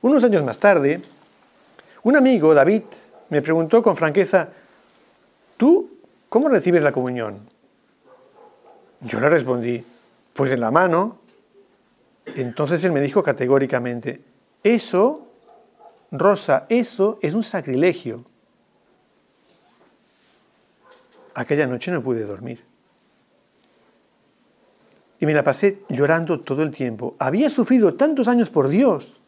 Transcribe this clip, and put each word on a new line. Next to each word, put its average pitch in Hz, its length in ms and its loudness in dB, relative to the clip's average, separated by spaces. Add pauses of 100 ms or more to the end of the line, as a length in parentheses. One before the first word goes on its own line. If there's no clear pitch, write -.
Unos 262 200 4
años 202 220 2
más 117 140 -6
tarde, 175 440 2 (1000)
un 262 120 2
amigo, 233 380 4
David, 180 280 4 (480)
me 147 120 0
preguntó 160 400 2
con 185 140 2
franqueza: 165 520 0 (1080)
"¿Tú 320 420 2 (300)
cómo 285 200 2
recibes 175 360 2
la 139 80 2
comunión?". 120 560 -8 (1500)
Yo 110 180 -8
le 131 100 0
respondí: 120 560 -2 (480)
"Pues 135 200 -2
en 123 80 -2
la 113 100 -2
mano". 180 480 0 (1080)
Entonces 147 580 -4
él 180 80 0
me 143 80 0
dijo 143 220 0
categóricamente: 127 1000 -2 (440)
"Eso, 233 640 0 (800)
Rosa, 170 580 0
eso 214 540 -2
es 160 120 -4
un 220 100 -2
sacrilegio". 139 800 -4 (3000)
Aquella 143 340 -2
noche 123 240 -6
no 151 100 -4
pude 117 220 -4
dormir. 104 400 -14 (2500)
Y 160 60 -2
me 151 80 0
la 143 100 2
pasé 196 340 0 (100)
llorando 156 520 -2
todo 139 240 -4
el 147 80 -6
tiempo. 120 480 -8
Había 190 280 0
sufrido 240 460 2
tantos 269 320 0
años 240 240 0
por 139 160 0
Dios. 185 600 -2